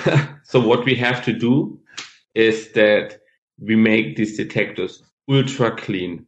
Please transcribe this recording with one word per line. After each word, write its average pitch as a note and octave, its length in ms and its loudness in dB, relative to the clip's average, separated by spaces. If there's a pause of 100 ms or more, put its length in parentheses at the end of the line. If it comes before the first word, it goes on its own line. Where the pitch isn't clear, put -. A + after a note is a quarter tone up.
(160)
<laughs> - 280 -2
so - 160 2
what A#2+ 240 2
we C3 120 0
have B2 300 -2
to A#2 80 0
do A#2+ 460 0 (540)
is A2+ 400 2
that G#2 460 2 (400)
we A2 160 -2
make A2 400 2
these G#2+ 200 -4
detectors - 680 -6 (260)
ultra B2+ 460 0
clean. F2+ 520 -8